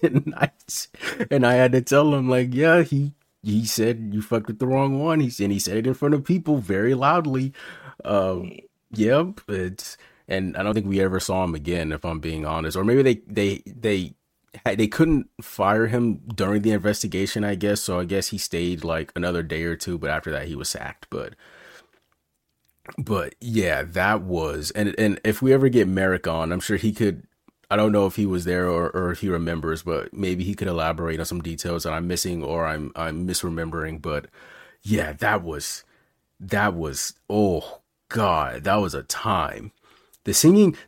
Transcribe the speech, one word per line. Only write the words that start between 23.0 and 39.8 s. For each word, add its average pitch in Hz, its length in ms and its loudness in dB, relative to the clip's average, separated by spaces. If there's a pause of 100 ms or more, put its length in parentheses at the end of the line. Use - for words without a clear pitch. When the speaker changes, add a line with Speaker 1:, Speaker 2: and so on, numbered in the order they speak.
Speaker 1:
yeah, 95 420 0
that 92 400 0
was, 80 500 -4
and, 104 260 -2
and 107 260 2
if 107 180 0
we 131 100 6
ever 135 160 6
get 117 200 4
Merrick 95 380 0
on, 82 260 -2
I'm 90 80 -2
sure 104 160 -2
he 107 160 0
could, 101 320 -2 (460)
I 101 60 2
don't 107 160 4
know 101 140 4
if 92 100 -2
he 104 100 0
was 90 180 -2
there 90 240 0
or, 85 220 0
or 90 220 -2
if 87 80 -6
he 98 80 -2
remembers, 82 540 -2
but 78 300 -4
maybe 92 320 -2
he 98 100 -4
could - 140 -6
elaborate 82 520 -2
on 82 60 -4
some 87 140 -6
details 85 440 -6
that 85 80 -4
I'm 82 160 -4
missing 87 340 -2
or 80 240 -2
I'm, 76 300 -6
I'm 82 320 -4
misremembering. 82 720 -6
But 76 240 -6 (560)
yeah, 98 320 -2
that 104 280 0
was, 78 420 -8 (560)
that 101 340 0
was, 76 400 -6 (160)
oh 98 500 0 (280)
God, 78 560 0
that 98 120 2
was 95 180 0
a 67 100 -8
time. - 680 -4 (520)